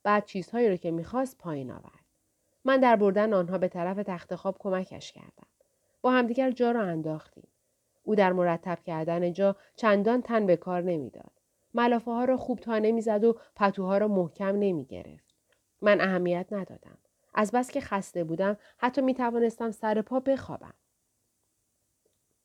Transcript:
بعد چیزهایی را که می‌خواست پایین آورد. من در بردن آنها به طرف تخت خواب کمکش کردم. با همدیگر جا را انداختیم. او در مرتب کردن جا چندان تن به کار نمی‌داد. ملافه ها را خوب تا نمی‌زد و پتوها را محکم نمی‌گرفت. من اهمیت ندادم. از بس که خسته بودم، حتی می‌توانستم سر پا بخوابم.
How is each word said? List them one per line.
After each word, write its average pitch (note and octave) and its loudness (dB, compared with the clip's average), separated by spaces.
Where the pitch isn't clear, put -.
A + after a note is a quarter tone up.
بعد G#3 2
چیزهایی A3 -2
را F#3 2
که E3+ -6
می‌خواست E3 -6
پایین C#3 -10
آورد. - -20
من C4 4
در B3 6
بردن G#3 2
آنها F#3 0
به F3+ 0
طرف F#3 -4
تخت F#3 -8
خواب F#3+ -6
کمکش F#3 -6
کردم. - -20
با B3+ 2
همدیگر B3+ 2
جا A#3+ 0
را A#3+ 0
انداختیم. D#3+ -6
او G#3+ 0
در F#3 6
مرتب F3 0
کردن E3+ -2
جا G3 2
چندان A3 2
تن A3+ 0
به F3 4
کار F3+ -6
نمی‌داد. E3 -6
ملافه A#3+ 2
ها A#3+ -2
را B3+ 2
خوب B3+ -4
تا A3+ -2
نمی‌زد G#3+ 2
و A#3 4
پتوها G3 0
را G#3+ 2
محکم G3 -2
نمی‌گرفت. C3+ -4
من G3+ 4
اهمیت F3+ 0
ندادم. - -12
از G#3+ 0
بس B3 -2
که C#4 -4
خسته F#3+ -6
بودم، E3+ -2
حتی B3 0
می‌توانستم A#3 0
سر G#3+ -2
پا B3+ -4
بخوابم. C4 -4